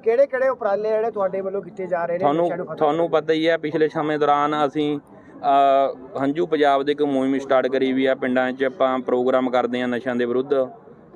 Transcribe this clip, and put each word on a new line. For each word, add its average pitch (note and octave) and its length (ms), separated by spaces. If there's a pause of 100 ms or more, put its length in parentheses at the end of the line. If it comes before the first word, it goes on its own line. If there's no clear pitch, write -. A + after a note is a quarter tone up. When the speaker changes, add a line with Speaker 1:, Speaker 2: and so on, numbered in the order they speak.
Speaker 1:
ਕਿਹੜੇ A#3+ 240
ਕਿਹੜੇ C4 200
ਉਪਰਾਲੇ A3 420
ਜਿਹੜੇ A3 220
ਤੁਹਾਡੇ F#3+ 300
ਵੱਲੋਂ F#3+ 200
ਕੀਤੇ F3+ 260
ਜਾ E3+ 180
ਰਹੇ E3+ 100
ਨੇ F3 40
Speaker 2:
ਤੁਹਾਨੂੰ, D#3+ 240
Speaker 1:
ਨਸ਼ਿਆਂ E3+ 140
ਨੂੰ F3+ 80
ਖਤਮ - 100
Speaker 2:
ਤੁਹਾਨੂੰ D#3+ 340
Speaker 1:
ਕਰਨ? D#3+ 120
Speaker 2:
ਪਤਾ D#3 120
ਹੀ D#3+ 160
ਹੈ, E3 80
ਪਿਛਲੇ D#3 300
ਸਮੇਂ D3+ 320
ਦੌਰਾਨ D3 480
ਅਸੀਂ, D3 320
ਅਹ, C#3 1200
ਹੰਝੂ D3+ 240
ਪੰਜਾਬ C#3+ 360
ਦੇ C#3+ 80
ਇੱਕ D3 100
ਮੁਹਿੰਮ C3+ 380
ਸਟਾਰਟ C3 280
ਕਰੀ C3 260
ਵੀ C3 120
ਆ। C3 100
ਪਿੰਡਾਂ B2+ 360
'ਚ C3 120
ਆਪਾਂ C3 360
ਪ੍ਰੋਗਰਾਮ B2+ 500
ਕਰਦੇ B2 320
ਹਾਂ B2 60
ਨਸ਼ਿਆਂ B2 280
ਦੇ A#2+ 100
ਵਿਰੁੱਧ, C3 440 (460)